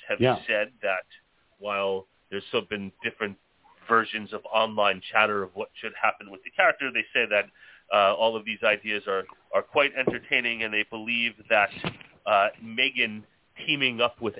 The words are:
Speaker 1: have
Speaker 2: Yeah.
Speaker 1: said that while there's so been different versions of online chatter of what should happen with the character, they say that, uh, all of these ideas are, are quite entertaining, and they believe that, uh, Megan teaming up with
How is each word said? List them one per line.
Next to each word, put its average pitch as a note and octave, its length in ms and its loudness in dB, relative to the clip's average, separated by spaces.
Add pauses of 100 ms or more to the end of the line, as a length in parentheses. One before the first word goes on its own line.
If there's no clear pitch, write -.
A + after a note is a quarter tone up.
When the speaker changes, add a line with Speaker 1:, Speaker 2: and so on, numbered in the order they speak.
Speaker 1:
have B2+ 120 -2
Speaker 2:
Yeah. C3 260 4
Speaker 1:
said G#2+ 260 0 (100)
that F#2+ 220 -2 (540)
while G2 480 -2 (240)
there's G2+ 200 -6
so A#2 120 -2
been G2 280 -8 (140)
different G#2+ 320 -6 (500)
versions G#2+ 460 0
of G2+ 80 -10 (120)
online G#2+ 480 2 (120)
chatter G#2+ 300 4
of F#2 120 -10
what G#2 140 -8 (120)
should A2 200 -10
happen G#2 300 -2
with F#2+ 120 -20
the - 80 -16
character, D3+ 420 2
they A2+ 200 -2
say A#2+ 140 0
that, G#2 180 2 (500)
uh, G2+ 200 6
all A2+ 200 2
of G#2+ 120 -6
these G#2+ 180 -6
ideas G#2+ 420 0
are, F#2+ 180 -2 (300)
are G2+ 80 2
quite C#3+ 320 0
entertaining, A#2+ 680 -2
and G#2+ 100 -4
they G#2+ 180 0
believe A2+ 440 -4 (160)
that, G#2 180 4 (580)
uh, G#2 220 4 (140)
Megan A2+ 600 -2 (420)
teaming C3+ 340 -2
up A#2+ 200 0
with G#2+ 200 -4